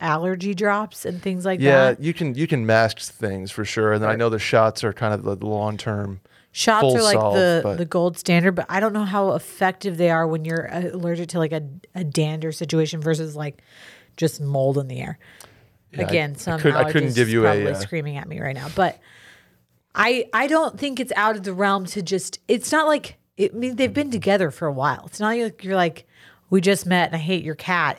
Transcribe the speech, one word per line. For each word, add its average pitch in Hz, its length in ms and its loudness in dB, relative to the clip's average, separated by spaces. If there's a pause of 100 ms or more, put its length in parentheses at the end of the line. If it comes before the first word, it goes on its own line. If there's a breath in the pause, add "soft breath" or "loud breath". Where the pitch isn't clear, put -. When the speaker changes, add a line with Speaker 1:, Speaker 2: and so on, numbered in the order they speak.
Speaker 1:
allergy 180 540 -2
drops 208 500 -2
and 180 160 -6
things 185 240 -4
like 185 160 -2
Speaker 2:
Yeah, 135 300 6
Speaker 1:
that. 120 100 -4
Speaker 2:
you 160 140 -2
can, 147 200 -4
you 147 120 -2
can 135 180 0
mask 110 360 4
things 98 500 -6
for - 120 -6
sure. 107 300 2
And 107 100 2
then 107 60 2
I 110 40 2
Speaker 1:
Right. 113 60 0
Speaker 2:
know 117 120 2
the 110 80 0
shots 110 460 2
are 104 100 -2
kind 110 180 -2
of 98 120 -2
the, 101 120 -2
the 95 100 -10
long-term 104 760 -4 (280 soft breath)
Speaker 1:
Shots 220 300 2
Speaker 2:
full 247 160 4
Speaker 1:
are, 233 60 2
like, 214 100 4
Speaker 2:
solve, 208 220 4
Speaker 1:
the, 180 280 4
Speaker 2:
but 104 140 -2
Speaker 1:
the 170 80 -2
gold 170 320 0
standard, 175 360 2
but 170 180 -2
I 190 100 0
don't 214 140 0
know 214 100 0
how 196 300 0
effective 185 640 -4
they 175 100 4
are 165 180 2
when 160 200 -2
you're, 165 260 -4
uh, 175 220 -4
allergic 170 340 -4
to, 175 100 -4
like, 160 140 0
a, 156 100 -4 (320)
a 185 100 -4
dander 156 460 -2
situation 160 520 -2
versus, 156 340 -2
like, 151 240 -8 (560 loud breath)
just - 240 -2
mold 139 380 0
in 139 100 -4
the 127 100 -10
air. 143 200 -10 (760 soft breath)
Speaker 2:
Yeah, - 80 -8
I, - 40 -2
Speaker 1:
Again, 151 320 0
Speaker 2:
I - 20 -14
Speaker 1:
some 165 200 -4
Speaker 2:
couldn't, 151 200 4
I 151 120 2
couldn't 147 200 2
Speaker 1:
allergist 117 60 -4
Speaker 2:
give 120 120 4
Speaker 1:
is 110 60 0
Speaker 2:
you 113 80 6
a, 107 80 6
Speaker 1:
probably 101 220 2
Speaker 2:
uh, - 20 -2
Speaker 1:
screaming 147 420 -6
at 139 100 -10
me 156 140 -10
right 135 160 -6
now, 135 180 -10
but 185 240 0 (960 soft breath)
I, 226 380 2
I 240 140 2
don't 294 340 0
think 269 200 -4
it's - 160 -6
out 214 200 2
of 202 60 -10
the 196 100 -6
realm 196 320 0
to 180 160 -6
just, 180 380 -4 (100)
it's - 240 0
not 302 140 4
like, 302 320 0 (180)
it, 190 180 0
I - 20 -14
mean, 247 200 -4
they've 254 160 0
been 294 180 -2
together 196 400 2
for 170 160 -6
a 147 60 0
while. 135 340 -2
It's - 140 -14
not 214 180 0
like 226 240 -6
you're 190 140 -2
like, 170 320 0 (420 soft breath)
"We 190 100 6
just 196 260 2
met 175 200 4
and 165 80 -6
I 160 60 -4
hate 170 240 -2
your 151 100 -6
cat." 165 440 0